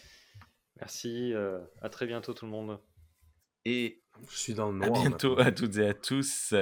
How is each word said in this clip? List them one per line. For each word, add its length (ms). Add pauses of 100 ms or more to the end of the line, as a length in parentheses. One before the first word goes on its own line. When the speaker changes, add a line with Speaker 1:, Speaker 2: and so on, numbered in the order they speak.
(760)
Speaker 1:
Merci, 580
euh, 240 (240)
à 60
très 180
bientôt, 280
tout 100
le 80
monde. 280 (840)
Speaker 2:
Et 380 (260)
Speaker 3:
Je 80
suis 180
dans 160
le 120
Speaker 2:
à 40
Speaker 3:
noir 140
Speaker 2:
bientôt 360
Speaker 3:
maintenant. 100
Speaker 2:
à 60
toutes 240
et 120
à 60
tous. 680